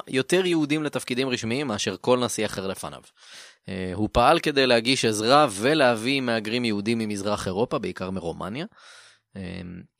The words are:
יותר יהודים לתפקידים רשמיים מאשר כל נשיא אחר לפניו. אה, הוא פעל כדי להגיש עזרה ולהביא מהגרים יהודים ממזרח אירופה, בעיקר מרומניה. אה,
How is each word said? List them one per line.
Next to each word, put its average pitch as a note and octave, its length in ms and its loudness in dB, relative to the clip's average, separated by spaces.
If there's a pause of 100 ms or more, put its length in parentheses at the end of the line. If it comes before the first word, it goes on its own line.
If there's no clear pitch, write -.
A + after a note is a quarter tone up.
יותר D#3 380 2
יהודים D#3 380 0
לתפקידים C3 460 -2
רשמיים B2 380 -2
מאשר G#2 340 -2
כל B2 180 4
נשיא A2 260 -2
אחר F#2+ 220 -6
לפניו. - 340 -10 (680)
אה, F#2 240 -6
הוא G#2 180 -2
פעל C#3+ 280 4
כדי C#3 280 2
להגיש A#2+ 380 2
עזרה A#2 460 4
ולהביא B2 720 2
מהגרים A#2 440 -2
יהודים G#2+ 320 0
ממזרח G#2 500 -2
אירופה, G#2+ 320 -2
בעיקר F#2 320 -6
מרומניה. F2+ 540 -6 (680)
אה, F#2+ 60 -12 (580)